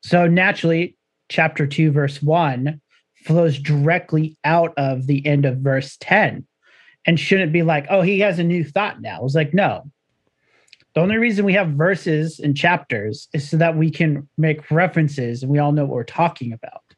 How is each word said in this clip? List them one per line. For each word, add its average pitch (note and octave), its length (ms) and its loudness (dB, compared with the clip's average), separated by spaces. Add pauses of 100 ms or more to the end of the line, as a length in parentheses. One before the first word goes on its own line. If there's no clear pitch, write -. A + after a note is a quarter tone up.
So F3 240 2
naturally, E3+ 680 0 (320)
chapter D#3 380 0
two, D#3 240 2
verse C#3 320 0
one D3 580 0 (440)
flows D#3+ 340 2
directly D#3 840 0
out E3 320 2
of C3+ 300 -2
the C#3 200 0
end C#3+ 180 2
of C3 140 0
verse C3+ 420 -2
ten F#3 460 0 (600)
and E3+ 120 4
shouldn't F#3+ 340 0
be E3+ 100 2
like, D#3 280 0
"Oh, F#3+ 120 2
he F#3+ 180 0
has G3 180 0
a F3 60 0
new E3+ 200 0
thought F#3+ 360 -4
now." G#2 240 -12
It's C3+ 100 -4
like, D3+ 200 0
no. D3 360 0 (1040)
The D#3 60 2
only G3+ 160 2
reason A3+ 280 0
we G3 80 2
have F#3+ 180 2
verses D#3+ 720 0
and C#3+ 160 0
chapters B2+ 760 -2
is C#3+ 160 -6
so - 100 -2
that E3 180 2
we D#3 140 2
can D3 380 -2 (100)
make D#3 320 -2
references C#3+ 720 0
and C3 100 -2
we D3 60 2
all D3 140 2
know D3 120 0
what A#2+ 100 -4
we're A#2+ 100 -4
talking D#3 480 -2
about. - 300 -16 (160)